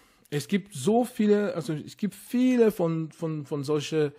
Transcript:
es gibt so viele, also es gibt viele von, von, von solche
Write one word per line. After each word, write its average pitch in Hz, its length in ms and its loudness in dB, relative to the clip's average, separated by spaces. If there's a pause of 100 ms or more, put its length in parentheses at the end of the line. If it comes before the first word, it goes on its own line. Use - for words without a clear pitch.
(300)
es 147 180 -4
gibt 196 240 -2
so 202 320 2
viele, 208 500 2
also 165 200 -4
es - 240 -10
gibt 196 160 -4
viele 247 580 2
von, 165 400 -2
von, 156 320 -6
von 143 180 -6
solche 147 560 0